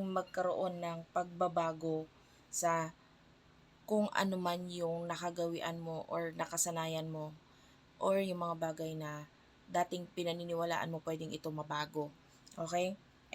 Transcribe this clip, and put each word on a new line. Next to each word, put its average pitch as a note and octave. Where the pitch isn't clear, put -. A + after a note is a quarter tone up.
magkaroon F#3
ng E3+
pagbabago E3
sa E3
kung G#3
ano F#3+
man F3+
yung E3+
nakagawian E3+
mo D#3+
or E3+
nakasanayan D#3+
mo D#3
or G3
yung F3+
mga E3+
bagay D#3+
na D3+
dating F3
pinaniniwalaan E3+
mo, D#3+
pwedeng D#3+
ito D#3
mabago. D3+
Okay? F3+